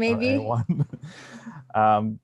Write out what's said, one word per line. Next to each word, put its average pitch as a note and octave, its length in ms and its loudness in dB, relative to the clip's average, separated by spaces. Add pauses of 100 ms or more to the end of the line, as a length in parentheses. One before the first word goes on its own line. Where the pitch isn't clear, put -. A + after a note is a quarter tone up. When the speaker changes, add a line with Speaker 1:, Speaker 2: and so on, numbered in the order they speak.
Speaker 1:
on A#3 180 0
Speaker 2:
maybe. - 0 -
Speaker 1:
anyone. F3 680 0
<laughs> - 40 -12 (800)
Um, G#2+ 480 2